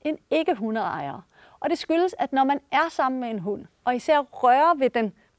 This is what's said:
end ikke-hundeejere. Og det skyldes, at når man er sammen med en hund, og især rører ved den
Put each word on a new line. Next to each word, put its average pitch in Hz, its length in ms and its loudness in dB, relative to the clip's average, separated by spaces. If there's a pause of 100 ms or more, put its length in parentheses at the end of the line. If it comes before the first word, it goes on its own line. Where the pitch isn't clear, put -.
end 302 140 -2 (120)
ikke-hundeejere. 214 920 -2 (380)
Og 285 100 -2
det 330 80 -2
skyldes, 339 400 0
at 277 140 -4
når 269 120 2
man 277 160 0 (100)
er 302 180 0
sammen 262 320 -2
med 240 100 -6
en 220 80 -6
hund, 196 280 -8 (180)
og 247 120 0
især 294 220 2
rører 277 560 4
ved 269 160 0
den 220 220 -2 (260)